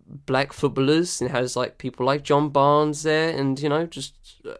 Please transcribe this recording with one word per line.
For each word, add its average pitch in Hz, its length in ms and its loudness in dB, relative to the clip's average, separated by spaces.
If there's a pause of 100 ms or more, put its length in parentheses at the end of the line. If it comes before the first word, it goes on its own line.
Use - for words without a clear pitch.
black 139 440 -4
footballers. 147 720 0
It 123 80 -4
has, 123 260 -4
like, 123 220 -4
people 127 280 -6
like 143 180 0
John 147 260 2
Barnes 147 540 4
there, 160 260 2
and, 135 300 -2
you 147 100 -2
know, 156 160 0
just 139 300 -12 (440)